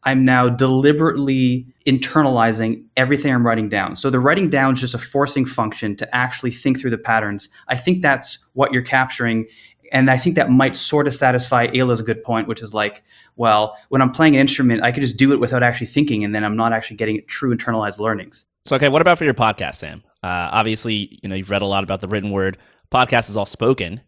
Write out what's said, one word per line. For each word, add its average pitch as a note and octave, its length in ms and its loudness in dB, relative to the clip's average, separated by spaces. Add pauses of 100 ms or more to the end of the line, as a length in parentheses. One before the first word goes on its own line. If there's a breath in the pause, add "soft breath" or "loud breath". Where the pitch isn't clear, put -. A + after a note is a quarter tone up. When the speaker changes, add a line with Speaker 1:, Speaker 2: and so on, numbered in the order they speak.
Speaker 1:
I'm C3 180 2
now B2+ 260 4
deliberately C3 1160 2 (220)
internalizing A#2 960 0 (120)
everything C#3 380 2
I'm A#2+ 120 2
writing A2+ 240 0
down. G2+ 260 -2
So - 140 -2
the B2+ 100 2
writing D#3 300 2
down C3+ 240 2
is B2 80 -2
just B2 120 -4
a A#2+ 60 -6
forcing C#3 460 -2
function G#2+ 520 -6
to - 180 -8
actually B2 360 -4
think C3 280 -2
through B2 120 -4
the A2+ 60 -2
patterns. G#2+ 520 -2 (180 soft breath)
I B2+ 80 -2
think F3+ 260 0
that's C#3 360 0 (160)
what C3+ 180 0
you're B2+ 120 -2
capturing. A#2+ 640 -2 (440 soft breath)
And C3 180 4
I C3 80 4
think F3 180 0
that D3 140 2
might C3 260 4
sort D3 320 0
of B2+ 60 -2
satisfy B2 540 2
Ayla's B2 340 0
good A2 220 -4
point, A2 240 -4
which A2+ 140 -8
is G#2 120 -16
like, G#2+ 300 -4 (320 soft breath)
well, G#2+ 420 2 (120)
when C3 120 2
I'm B2+ 100 4
playing D#3 240 4
an C3 60 4
instrument, B2+ 420 2
I B2 80 2
could B2+ 100 -4
just A#2+ 160 -4
do C3+ 140 4
it C3+ 80 2
without B2 240 0
actually A#2+ 240 -2
thinking, B2+ 360 0
and G#2 100 -4
then G#2+ 100 -2
I'm G#2+ 120 -2
not A2+ 180 0
actually A2 240 -6
getting A2 300 -4
true B2 280 -2
internalized G#2+ 440 -4
learnings. G#2+ 460 -6 (200)
Speaker 2:
So, C#3+ 100 -2
okay, C#3 140 2
what D3 120 4
about F3 160 4
for D#3+ 80 -4
your C3+ 100 2
podcast, A2 400 -2
Sam? D2+ 280 -14 (200)
Uh, F2 280 -4
obviously, A2 680 -2
you G2 80 -10
know, F#2+ 60 -6
you've F#2+ 160 -6
read G2 100 0
a G2+ 60 -2
lot G2 160 0
about F#2+ 180 -6
the G2 60 -10
written G2+ 240 -4
word. F#2+ 260 -2 (340 soft breath)
Podcast B2 380 2
is G#2 80 -6
all G2+ 80 -2
spoken. A2+ 640 -2